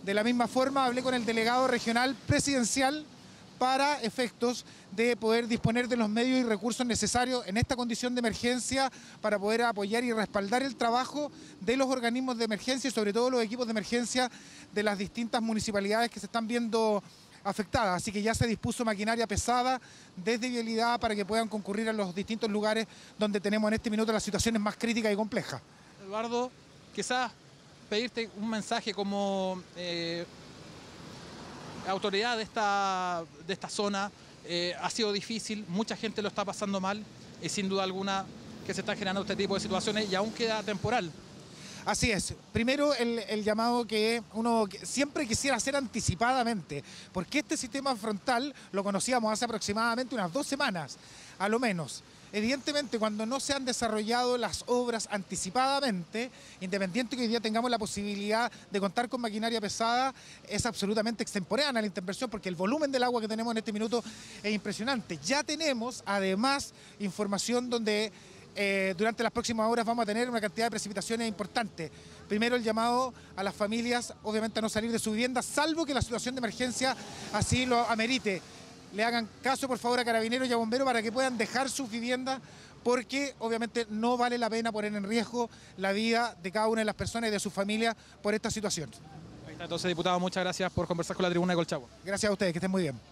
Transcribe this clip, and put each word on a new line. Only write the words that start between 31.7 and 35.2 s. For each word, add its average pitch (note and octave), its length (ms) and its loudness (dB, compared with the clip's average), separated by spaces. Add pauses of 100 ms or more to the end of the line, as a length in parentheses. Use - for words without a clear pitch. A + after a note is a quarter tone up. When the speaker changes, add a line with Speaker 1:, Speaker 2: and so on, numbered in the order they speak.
Speaker 2:
autoridad G3+ 480 0
de A3 80 -4
esta, F#3+ 800 0 (200)
de F3+ 80 -4
esta E3+ 160 -6
zona. G3+ 440 -2 (320)
Eh, F3 360 -2
ha F3 80 0
sido G#3 240 0
difícil, G#3+ 560 -4